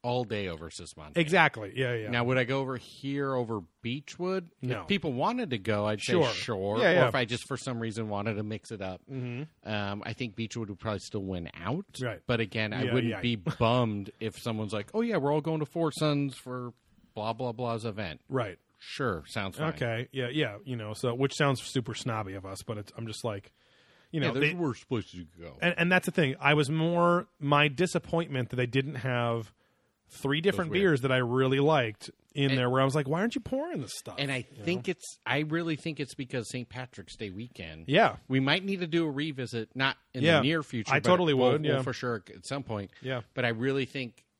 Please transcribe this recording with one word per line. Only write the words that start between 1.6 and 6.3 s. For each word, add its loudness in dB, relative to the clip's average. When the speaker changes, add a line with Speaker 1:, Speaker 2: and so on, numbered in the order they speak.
Speaker 2:
Yeah, 0
yeah. -4
Speaker 1:
Now, 2
would 4
I 4
go 0
over -4
here -4
over -2
Beechwood? -4
Speaker 2:
No. -4
Speaker 1:
If -12
people 0
wanted 0
to -2
go, 2
I'd 0
Speaker 2:
Sure. 4
Speaker 1:
say 0